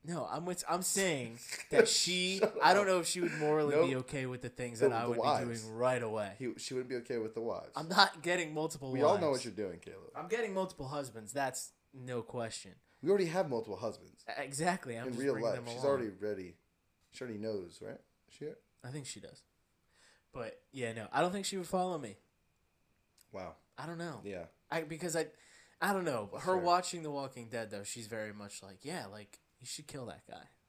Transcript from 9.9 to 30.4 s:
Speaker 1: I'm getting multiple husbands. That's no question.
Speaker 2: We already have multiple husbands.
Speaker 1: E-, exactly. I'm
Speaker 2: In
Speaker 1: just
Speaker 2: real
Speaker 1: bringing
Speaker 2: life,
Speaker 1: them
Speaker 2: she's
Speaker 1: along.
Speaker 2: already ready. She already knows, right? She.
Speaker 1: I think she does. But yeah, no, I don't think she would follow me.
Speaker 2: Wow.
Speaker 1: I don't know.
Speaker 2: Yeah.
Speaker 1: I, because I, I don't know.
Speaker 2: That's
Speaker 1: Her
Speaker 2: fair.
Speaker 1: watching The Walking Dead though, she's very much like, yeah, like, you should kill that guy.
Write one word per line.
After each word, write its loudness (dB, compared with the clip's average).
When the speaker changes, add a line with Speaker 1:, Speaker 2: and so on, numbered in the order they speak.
Speaker 1:
I'm -8
getting -2
multiple -2
husbands. -8
That's -2
no -6
question. -8
Speaker 2:
We 2
already 6
have 0
multiple -2
husbands. -8
Speaker 1:
E-, -6
exactly. -2
I'm -6
Speaker 2:
In -4
Speaker 1:
just -4
Speaker 2:
real 2
Speaker 1:
bringing 0
Speaker 2:
life, 0
Speaker 1:
them -8
Speaker 2:
she's -4
Speaker 1:
along. 2
Speaker 2:
already 2
ready. -4
She -10
already -8
knows, -6
right? -10
She. -12
Speaker 1:
I -10
think -8
she -12
does. -18
But -8
yeah, -2
no, -8
I 2
don't 4
think -4
she -4
would -6
follow 0
me. -10
Speaker 2:
Wow. -8
Speaker 1:
I -10
don't -8
know. -6
Speaker 2:
Yeah. -6
Speaker 1:
I, 0
because -4
I, 2
I 2
don't 0
know. 0
Speaker 2:
That's -8
Speaker 1:
Her 4
Speaker 2:
fair. 4
Speaker 1:
watching 4
The -4
Walking -6
Dead -6
though, -8
she's -10
very -6
much -12
like, -18
yeah, -8
like, -16
you -18
should -10
kill -10
that -12
guy. -14